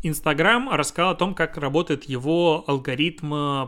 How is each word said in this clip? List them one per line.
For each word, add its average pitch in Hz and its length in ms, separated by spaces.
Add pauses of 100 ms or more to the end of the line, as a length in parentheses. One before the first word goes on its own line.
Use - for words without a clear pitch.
Instagram 175 640
рассказал 170 420
о - 40
том, 185 200
как 160 220
работает 143 480
его 151 600
алгоритм, 147 680
э, 143 340